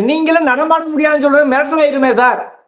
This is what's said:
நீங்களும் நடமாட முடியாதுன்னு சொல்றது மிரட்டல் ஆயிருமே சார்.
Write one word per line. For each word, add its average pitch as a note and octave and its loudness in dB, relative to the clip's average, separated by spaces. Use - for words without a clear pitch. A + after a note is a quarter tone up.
நீங்களும் D#4+ 0
நடமாட D#4 0
முடியாதுன்னு D4+ 0
சொல்றது C#4+ 2
மிரட்டல் D4 0
ஆயிருமே C4+ 0
சார். A#3+ 2